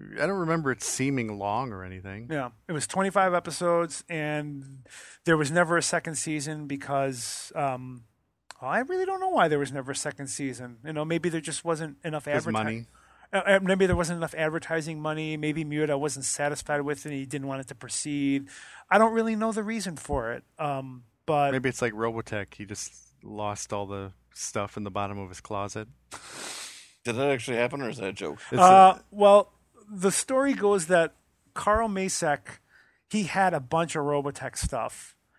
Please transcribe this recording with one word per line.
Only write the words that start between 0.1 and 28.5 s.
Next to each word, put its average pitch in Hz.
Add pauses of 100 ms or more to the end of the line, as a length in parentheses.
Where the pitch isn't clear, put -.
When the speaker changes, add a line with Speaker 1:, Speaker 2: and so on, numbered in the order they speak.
Speaker 1:
I 156
don't 196
remember 160
it 113
seeming 123
long 107
or 92
anything. 95
Speaker 2:
Yeah, 139 (180)
it 185
was 147
twenty-five 190
episodes, 170
and 151 (440)
there 165
was 147
never 170
a 156
second 165
season 151
because, 139
um, 127 (580)
well, 127
I 185
really 370
don't 381
know 381
why 233
there 151
was 135
never 139
a -
second 139
season. 123
You 160
know, 151
maybe 165
there 160
just 151
wasn't 160
enough 151
Speaker 1:
'Cause 151
Speaker 2:
adverti- 127
Speaker 1:
money. 110 (460)
Speaker 2:
Uh, 196
uh, 196
maybe 190
there 180
wasn't 170
enough 165
advertising 160
money. 156
Maybe 151
Miura 147
wasn't 139
satisfied 147
with 143
it 151
and 147
he 135
didn't 139
want 135
it 123
to 131
proceed. 139 (420)
I 190
don't 226
really 226
know 220
the 214
reason 202
for 120
it, 127 (160)
um, 135 (220)
but 143
Speaker 1:
Maybe 131
it's -
like 117
Robotech. 110
He 104
just - (300)
lost 104
all 101
the 98 (220)
stuff -
in 107
the 101
bottom 101
of 98
his 92
closet. 104 (1160)
Speaker 3:
Did 117
that 139
actually 123
happen, 120
or 110
is 117
that 98
a 98
joke? 82 (120)